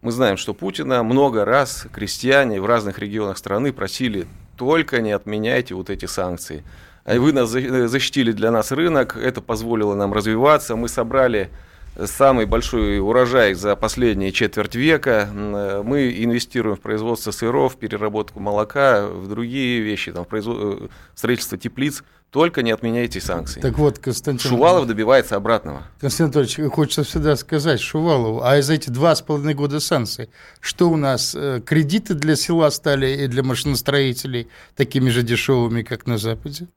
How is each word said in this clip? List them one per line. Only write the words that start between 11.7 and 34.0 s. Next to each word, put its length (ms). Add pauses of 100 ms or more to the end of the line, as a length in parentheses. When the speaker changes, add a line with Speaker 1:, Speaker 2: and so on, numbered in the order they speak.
Speaker 1:
самый 420
большой 520
урожай 560
за 220
последние 560
четверть 420
века, 580
м, 220
э, 300
мы 280 (120)
инвестируем 500
в 60
производство 500
сыров, 460
переработку 640
молока, 680
в 220
другие 540
вещи, 280
там, 140
в 20
произво-, 600
э, 20 (260)
строительство 420
теплиц. 460 (300)
"Только 300
не 100
отменяйте 480
санкции". 400
Speaker 2:
Так 180
вот, 220
Константин 500
Speaker 1:
Шувалов 380
добивается 480
обратного. 480 (160)
Speaker 2:
Константин 400
Анатольевич, 340
хочется 300
всегда 320
сказать 440
Шувалову, 640
а 160
из 100
этих 220
два 240
с 80
половиной 320
года 240
санкций, 500 (320)
что 300
у 60
нас, 400
э, 280
кредиты 500
для 200
села 360
стали 520
и 60
для 160
машиностроителей 1040 (260)